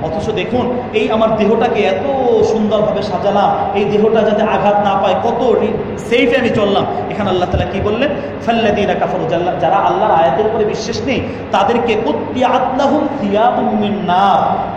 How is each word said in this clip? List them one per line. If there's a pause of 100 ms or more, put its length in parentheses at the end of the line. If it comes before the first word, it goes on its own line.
অথচ
দেখুন, (160)
এই
আমার
দেহটাকে
এত (400)
সুন্দরভাবে
সাজালাম,
এই
দেহটা
যাতে
আঘাত
না
পায়,
কত (180)
রি-,
সেফে
আমি
চললাম। (240)
এখানে
আল্লাহ
তাআলা
কি
বললেন? (360)
"ফাল্লাযীনা
কাফারু",
যারা,
যারা
আল্লাহর
আয়াতের
উপরে
বিশ্বাস
নেই, (300)
তাদেরকে (100)
"কুত্তিআত
লাহুম (140)
সিয়াবুম
মিন
নার" (120)